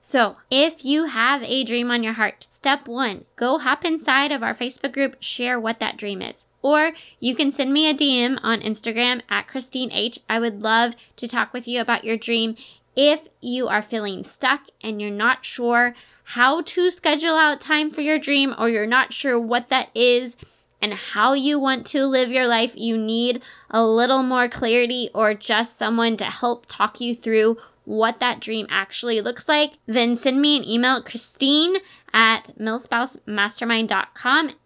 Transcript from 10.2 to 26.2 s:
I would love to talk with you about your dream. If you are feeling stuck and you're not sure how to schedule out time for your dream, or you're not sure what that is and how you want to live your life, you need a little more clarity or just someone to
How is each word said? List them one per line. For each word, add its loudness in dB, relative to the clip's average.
I -2
would -4
love 2
to -10
talk -2
with -10
you -2
about -2
your -2
dream. -2
If 4
you -4
are 0
feeling -6
stuck -2
and -8
you're -6
not 0
sure 0
how 2
to 0
schedule 0
out 2
time 0
for -6
your 2
dream, 0
or 0
you're 0
not 2
sure 0
what -2
that 0
is 2
and -2
how 0
you 2
want 0
to 0
live 2
your 2
life, 2
you -2
need 0
a 2
little 4
more 0
clarity 0
or 2
just -2
someone 0
to -6